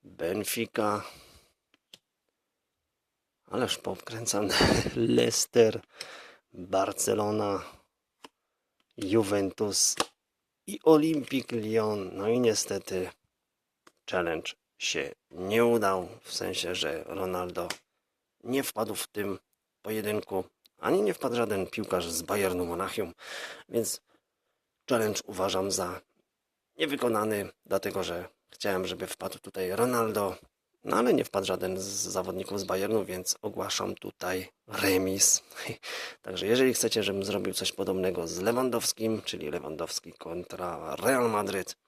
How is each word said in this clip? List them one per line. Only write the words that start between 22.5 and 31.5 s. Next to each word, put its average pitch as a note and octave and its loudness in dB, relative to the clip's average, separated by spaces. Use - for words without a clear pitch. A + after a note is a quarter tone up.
Monachium, F2 -4
więc A#2 -2
challenge G#2+ 2
uważam F#2+ 0
za F2+ -2
niewykonany, A2 0
dlatego G2 0
że F2 -6
chciałem, F#2 -2
żeby F2+ -6
wpadł - -8
tutaj F#3+ -4
Ronaldo, A2+ 2
no - 2
ale A#3+ 4
nie - 4
wpadł G2 -2
żaden F#2 -2